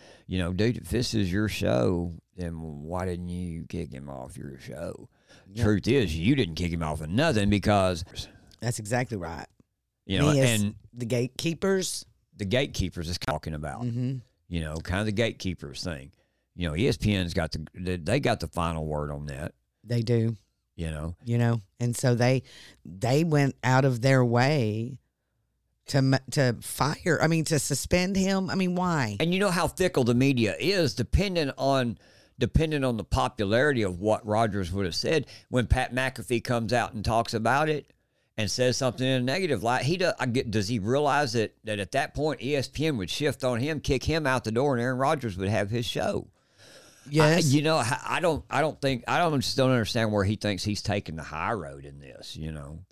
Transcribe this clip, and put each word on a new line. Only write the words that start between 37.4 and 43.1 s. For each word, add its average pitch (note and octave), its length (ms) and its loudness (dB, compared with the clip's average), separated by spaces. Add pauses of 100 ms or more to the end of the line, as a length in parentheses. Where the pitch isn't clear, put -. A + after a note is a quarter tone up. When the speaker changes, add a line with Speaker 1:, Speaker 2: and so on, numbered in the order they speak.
Speaker 1:
it D3+ 220 -4 (460)
and G#2+ 120 0
says B2 280 2
something B2+ 280 -2
in C3 160 2
a - 20 -2
negative C#3 380 0
light, A#2 220 2
he D#3+ 140 0
does, F3 220 2
I B2+ 60 -2
get, B2 260 0
does G2 160 0
he A#2+ 120 0
realize C3+ 540 2
that, A2 200 0 (120)
that G#2+ 140 -4
at F#2+ 120 -8
that C#3+ 240 -2
point C#3 260 -2
E C#3 140 -2
S C3 120 -2
P - 200 -4
N D3 100 0
would F2+ 120 -4
shift C#3 340 -2